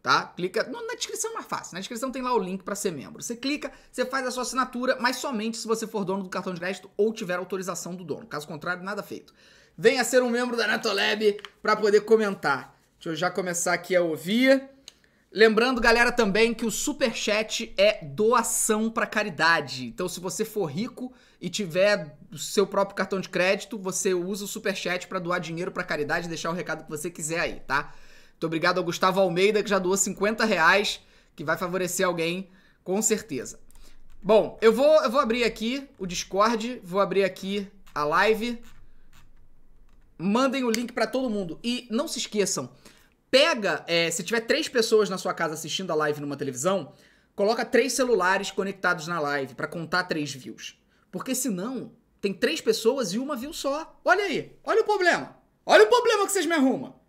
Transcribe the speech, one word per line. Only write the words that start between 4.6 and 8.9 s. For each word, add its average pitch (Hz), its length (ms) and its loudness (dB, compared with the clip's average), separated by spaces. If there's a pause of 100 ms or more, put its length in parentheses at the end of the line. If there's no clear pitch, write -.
mas 254 180 0
somente 226 380 -4
se - 120 -10
você 220 180 -2
for 208 180 -6
dono 190 200 -4
do 185 60 -12
cartão 185 220 -6
de 175 80 -8
crédito 185 380 -8
ou 220 160 2
tiver 180 220 -6
autorização 180 580 -6
do 185 100 -12
dono. 135 220 -10
Caso 147 220 -10
contrário, 175 340 -8
nada 196 220 -8